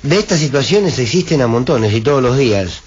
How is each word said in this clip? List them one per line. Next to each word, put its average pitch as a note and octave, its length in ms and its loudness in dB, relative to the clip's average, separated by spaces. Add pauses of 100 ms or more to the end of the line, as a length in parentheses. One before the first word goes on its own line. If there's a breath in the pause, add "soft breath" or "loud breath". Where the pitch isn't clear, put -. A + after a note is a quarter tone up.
De D3+ 160 0
estas G3+ 220 -2
situaciones C#3+ 580 0
existen D#3 440 0
a A#2+ 40 2
montones A#2 460 0
y A2 80 0
todos C3+ 220 2
los B2+ 160 2
días. G2 480 0